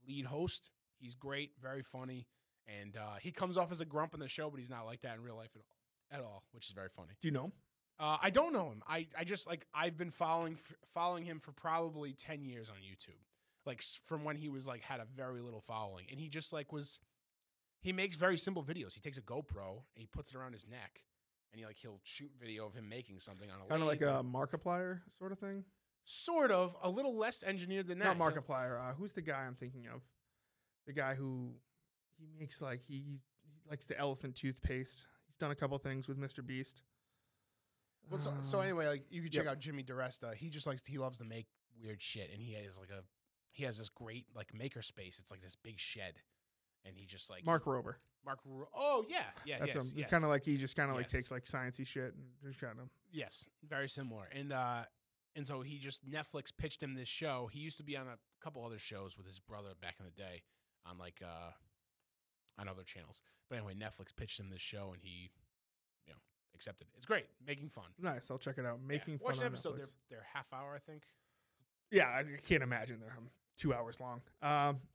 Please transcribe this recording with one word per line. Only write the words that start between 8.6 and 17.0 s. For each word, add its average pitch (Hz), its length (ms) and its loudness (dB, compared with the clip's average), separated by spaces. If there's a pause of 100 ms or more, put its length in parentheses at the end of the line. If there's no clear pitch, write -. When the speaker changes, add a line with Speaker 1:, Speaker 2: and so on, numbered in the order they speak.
Speaker 1:
him. 104 160 -8
I, 160 200 2 (120)
I 170 60 0
just, 185 220 0
like, 165 260 -2
I've 165 240 4
been 170 140 -2
following 165 440 4
f-, - 200 -12 (180)
following 170 320 4
him 165 160 -4
for 147 120 -12
probably 160 600 2
ten 143 320 -6
years 120 240 -6
on 104 80 -12
YouTube, 95 440 -14 (440)
like, 123 140 -2
s-, - 260 -2
from 151 200 -2
when 151 120 2
he 151 120 -4
was, 135 180 -2
like, 120 160 -4
had 131 180 -2
a 113 60 -6
very 127 340 -4
little 117 200 -6
following, 101 500 -4
and 135 100 -6
he 156 80 -4
just, 156 240 -4
like, 147 180 -2
was, 147 300 -4 (800)